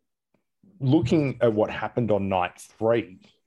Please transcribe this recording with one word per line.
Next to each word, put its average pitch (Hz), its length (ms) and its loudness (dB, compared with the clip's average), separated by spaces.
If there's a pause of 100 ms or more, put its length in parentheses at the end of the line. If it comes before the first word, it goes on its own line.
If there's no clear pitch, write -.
(800)
looking 143 640 0
at 117 120 2
what 107 160 2
happened 110 420 -4
on 98 180 0
night 90 280 -2
three, 110 640 -4 (280)